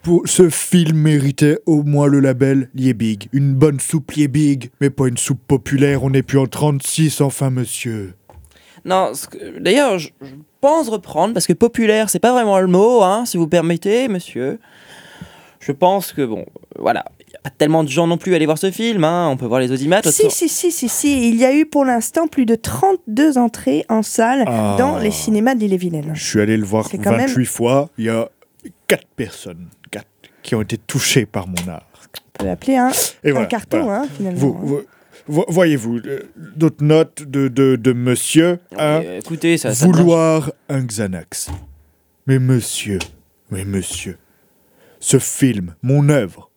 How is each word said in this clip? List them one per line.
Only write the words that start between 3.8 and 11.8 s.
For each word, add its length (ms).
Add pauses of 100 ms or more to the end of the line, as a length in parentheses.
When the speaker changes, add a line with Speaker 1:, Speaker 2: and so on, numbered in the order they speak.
Speaker 1:
Liebig, 580 (100)
mais 80
pas 180
une 100
soupe 300
populaire. 560
On 60
n'est 140
plus 160
en 80
trente-six, 720
enfin, 300
monsieur. 640 (680)
Speaker 2:
Non, 300
ce 140
que, 320
d'ailleurs, 400
je, 80 (160)
je 80 (300)
pense 280
reprendre, 460
parce 100
que 80
populaire, 560